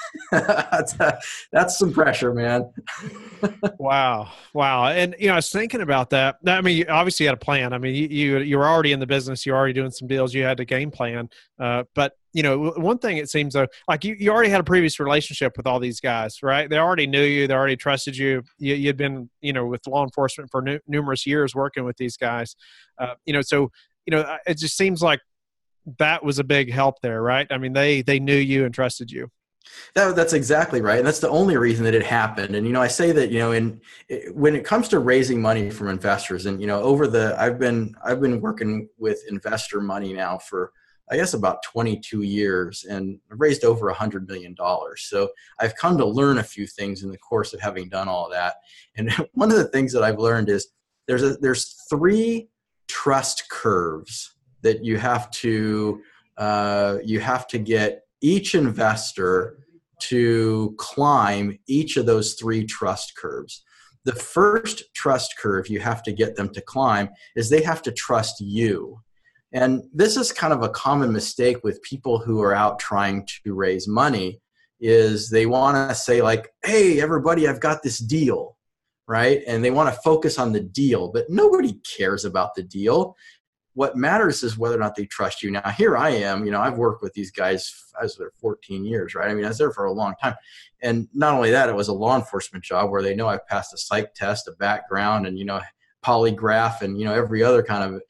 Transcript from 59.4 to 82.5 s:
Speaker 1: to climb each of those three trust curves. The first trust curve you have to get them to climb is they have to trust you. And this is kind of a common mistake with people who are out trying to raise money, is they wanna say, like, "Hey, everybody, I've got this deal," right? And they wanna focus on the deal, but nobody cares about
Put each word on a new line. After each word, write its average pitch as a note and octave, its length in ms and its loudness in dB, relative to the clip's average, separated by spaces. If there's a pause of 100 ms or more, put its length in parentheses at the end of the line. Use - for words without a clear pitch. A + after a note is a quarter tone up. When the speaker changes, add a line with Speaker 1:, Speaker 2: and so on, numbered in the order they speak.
Speaker 1:
to A2+ 800 2
climb G2+ 800 0 (100)
each D3 280 0
of A#2 100 2
those A2 280 2
three A2+ 300 -2
trust G2+ 520 -6
curves. - 460 -12 (420)
The G3+ 100 -2
first G#3 680 0 (120)
trust - 440 -2
curve F#2+ 300 -2
you G#2 120 -4
have A2+ 220 -4
to G#2+ 100 -6
get G2+ 220 0
them G2+ 200 -4
to G2+ 60 -10
climb G#2 500 0 (260)
is A2+ 120 -2
they D3+ 140 6
have D#3+ 200 -2
to A#2 100 -6
trust - 480 -2
you. G#2 600 -2 (520)
And B2+ 400 0
this G#3 240 4
is B3+ 160 -2
kind D#3 200 0
of B2 100 2
a A2 60 2
common C3+ 440 0
mistake A#2+ 500 0
with G#2 200 -4
people B2+ 360 -2
who A2+ 240 0
are G2+ 120 4
out G#2 240 2
trying G2 480 -2 (180)
to G#2 100 -4
raise F#2 320 0
money, G#2+ 540 0 (400)
is A2+ 500 4
they A2+ 160 4
wanna C3+ 480 4
say, A#2+ 260 2
like, A2+ 280 2 (160)
"Hey, G3 360 4
everybody, D#3 460 2
I've B2+ 140 -2
got D3+ 220 0
this B2 160 -4
deal," A#2 600 0 (480)
right? A#2+ 400 2
And A#2 180 0
they B2 60 4
wanna C#3 220 2
focus D#3+ 460 2
on A#2+ 140 0
the G#2 80 0
deal, G2 520 0
but - 180 -2
nobody F4+ 440 4 (220)
cares - 280 0
about F2+ 300 -2